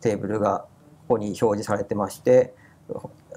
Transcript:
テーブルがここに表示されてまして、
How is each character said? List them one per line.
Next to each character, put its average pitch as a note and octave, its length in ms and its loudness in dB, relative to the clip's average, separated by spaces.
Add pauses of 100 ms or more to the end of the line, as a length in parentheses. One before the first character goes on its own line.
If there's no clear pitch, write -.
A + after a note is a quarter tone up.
テ A2 140 0
ー G2+ 40 -2
ブ G2 100 -6
ル G#2+ 100 -2
が G2+ 220 0 (480)
こ A#2+ 80 4
こ - 20 2
に G#2 80 -6
表 G2+ 120 -6
示 G#2+ 260 0
さ G#2 120 0
れ G2+ 80 -4
て - 100 -6
ま G2+ 140 -2
し - 120 -14
て、 B2+ 340 4 (840)